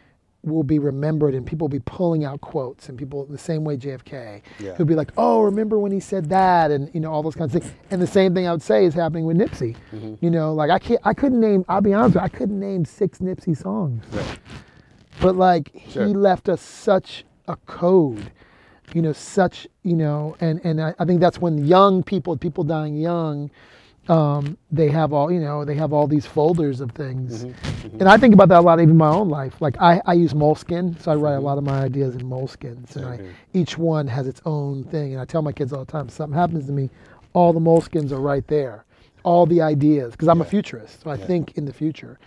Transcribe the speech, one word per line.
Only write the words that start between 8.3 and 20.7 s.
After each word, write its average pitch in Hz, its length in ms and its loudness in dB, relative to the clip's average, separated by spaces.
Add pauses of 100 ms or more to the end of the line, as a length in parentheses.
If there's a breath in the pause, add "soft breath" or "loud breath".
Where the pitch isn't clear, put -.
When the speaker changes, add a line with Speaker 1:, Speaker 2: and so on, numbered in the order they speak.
Speaker 1:
thing 185 120 -2
I 170 60 -2
would 165 100 -4
say 214 220 4
is 170 100 2
happening 165 300 -2
with 165 140 2
Nipsey. 127 360 -2 (180)
Speaker 2:
Mm-hmm. 110 280 -12
Speaker 1:
You 170 100 0
know, 156 220 0
like, 151 180 0
I 160 80 4
can't, - 260 0
I 208 100 2
couldn't 254 260 0
name, 202 280 2
I'll 190 120 0
be 202 140 2
honest 220 200 4
with 180 80 2
you, 190 40 -4
I - 20 -4
couldn't 202 320 -6
name 196 240 -4
six - 340 -6
Nipsey 185 380 -4
songs. 165 560 -6
Speaker 2:
Right. 104 260 -8 (840 loud breath)
Speaker 1:
But, 185 140 2
like, 185 380 2 (160)
Speaker 2:
Sure. - 180 -4
Speaker 1:
he 208 60 0
left 196 360 0
us 175 120 -2
such - 640 -4 (240)
a 175 80 -8 (100)
code, 151 640 0 (640 soft breath)
you 165 80 0
know, 156 100 0
such, - 540 -4 (160)
you 170 140 0
know, 151 440 -4
and, 165 220 -2
and 156 180 -2